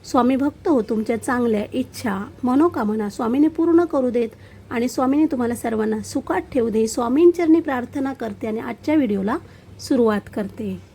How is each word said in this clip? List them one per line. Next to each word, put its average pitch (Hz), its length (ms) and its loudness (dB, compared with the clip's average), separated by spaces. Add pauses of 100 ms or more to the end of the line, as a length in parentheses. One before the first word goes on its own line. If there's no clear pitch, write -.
स्वामी 254 300 2
भक्त 277 320 -2
हो, 285 140 4
तुमच्या 220 420 -4
चांगल्या 233 500 0
इच्छा, 208 560 -6 (140)
मनोकामना 247 640 0
स्वामीने 254 380 0
पूर्ण 330 380 2
करू 269 240 0
देत 233 200 0 (400)
आणि 240 180 -2
स्वामीने 277 380 2
तुम्हाला 240 300 -2
सर्वांना 220 440 -2
सुखात 294 420 -4
ठेवू 233 280 -2
दे, 220 180 2
स्वामींचरणी 320 720 4
प्रार्थना 269 540 -4
करते 226 340 -8
आणि 220 120 -4
आजच्या 233 360 -2
व्हिडिओला 214 420 2 (420)
सुरुवात 220 420 2 (140)
करते. 196 460 -8 (140)